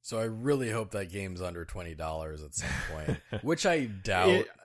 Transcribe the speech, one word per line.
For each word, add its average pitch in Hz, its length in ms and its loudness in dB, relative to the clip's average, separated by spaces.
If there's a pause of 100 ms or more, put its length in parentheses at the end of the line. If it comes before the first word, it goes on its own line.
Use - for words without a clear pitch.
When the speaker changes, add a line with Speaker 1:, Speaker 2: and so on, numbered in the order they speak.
Speaker 1:
So 113 180 -4
I 113 60 2
really 120 440 2
hope 113 220 0
that 98 200 -2
game's 95 300 -4
under 87 240 -4
twenty 85 300 -8
dollars 78 480 -6
at 73 100 -14
some - 160 -2 (220)
point, 78 280 -2 (120)
Speaker 2:
<laughs> 104 120 -4
Speaker 1:
which 160 220 0
I 165 200 4
doubt. 98 440 4
Speaker 2:
It, 180 180 6 (180)